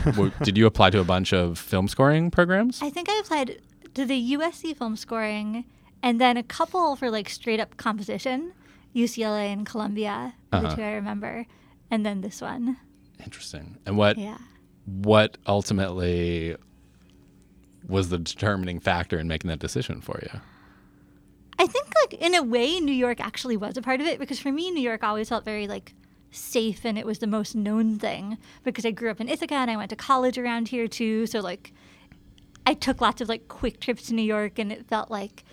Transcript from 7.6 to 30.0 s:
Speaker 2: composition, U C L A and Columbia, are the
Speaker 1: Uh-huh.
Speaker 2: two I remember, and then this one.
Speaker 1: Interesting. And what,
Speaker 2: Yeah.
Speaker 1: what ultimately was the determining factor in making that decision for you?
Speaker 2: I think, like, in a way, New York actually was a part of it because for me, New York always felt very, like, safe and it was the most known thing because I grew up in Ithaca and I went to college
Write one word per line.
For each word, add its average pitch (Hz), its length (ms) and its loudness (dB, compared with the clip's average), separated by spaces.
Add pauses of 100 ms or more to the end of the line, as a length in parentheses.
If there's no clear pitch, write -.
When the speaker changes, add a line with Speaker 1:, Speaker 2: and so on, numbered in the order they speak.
Speaker 2:
composition, 233 760 -2 (400)
U 233 160 4
C 226 160 -4
L 214 100 0
A 208 160 -2
and 202 160 -4
Columbia, 214 680 -4 (180)
are 196 80 2
the 220 80 0
Speaker 1:
Uh-huh. - 80 -2
Speaker 2:
two 220 60 -4
I 214 100 -4
remember, 214 540 -6 (440)
and 214 160 0
then 202 140 -2
this 196 200 -8
one. 247 360 -4 (480)
Speaker 1:
Interesting. - 640 -14
And 98 100 0
what, 104 220 6
Speaker 2:
Yeah. 214 200 -8 (480)
Speaker 1:
what 107 500 6 (120)
ultimately 90 1080 0 (1300)
was 92 220 2
the 87 80 2
determining 90 600 -2
factor 85 400 0
in 80 80 -2
making 82 220 -2
that 80 100 -2
decision - 420 -4
for - 220 -8
you? - 180 -12 (1200)
Speaker 2:
I 349 60 6
think, 523 220 -2 (160)
like, - 160 -2
in 349 160 4
a 330 80 6
way, 247 340 2
New 285 160 2
York 240 240 0
actually 226 380 -4
was 208 200 -6
a 254 60 -6
part 262 180 0
of 302 60 -2
it 320 140 -2
because 277 180 -6
for 277 140 -2
me, 339 180 -2
New 330 100 0
York 226 220 -2
always 214 260 -2
felt 220 160 -2
very, 214 220 -4
like, 196 260 -12 (380)
safe - 540 -2
and 220 120 -4
it 220 80 -8
was 214 140 -6
the 226 80 -4
most 214 300 -2
known 214 420 2
thing 214 400 -6 (240)
because 233 240 -4
I 226 60 0
grew 226 180 -4
up 202 100 -8
in 233 80 -4
Ithaca 311 260 -4
and 254 140 0
I 220 80 -2
went 202 140 -8
to 214 60 -8
college 254 420 2